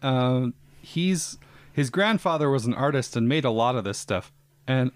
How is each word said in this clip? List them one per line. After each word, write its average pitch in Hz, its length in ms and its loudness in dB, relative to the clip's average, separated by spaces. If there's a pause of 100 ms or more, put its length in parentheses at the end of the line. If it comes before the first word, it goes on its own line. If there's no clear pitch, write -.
uh, 127 440 2 (340)
he's, 175 560 -2 (340)
his 139 180 -2
grandfather 175 600 0
was 131 160 0
an 123 80 0
artist 139 420 -2
and 117 140 2
made 147 160 0
a 127 60 2
lot 117 260 2
of 101 80 -4
this 98 120 -4
stuff. - 360 -6 (340)
And 131 280 2